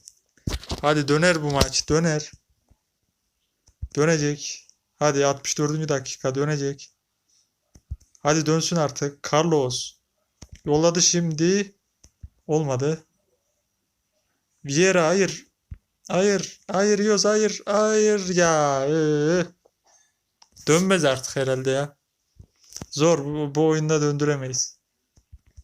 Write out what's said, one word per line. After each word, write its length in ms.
Hadi 260
döner 360
bu 80
maç. 380
Döner. 420
Dönecek. 720
Hadi 300
altmış 320
dördüncü 320
dakika 460
dönecek. 560
Hadi 260
dönsün 300
artık. 580
Carlos. 600
Yolladı 360
şimdi. 720
Olmadı. 580
Vieira 420
hayır. 400
Hayır. 520
Hayır 280
yiyoruz. 260
Hayır. 400
Hayır 640
ya. 580
Ee. 580
Dönmez 380
artık 300
herhalde 360
ya. 260
Zor. 340
Bu, 300
bu 120
oyunda 340
döndüremeyiz. 800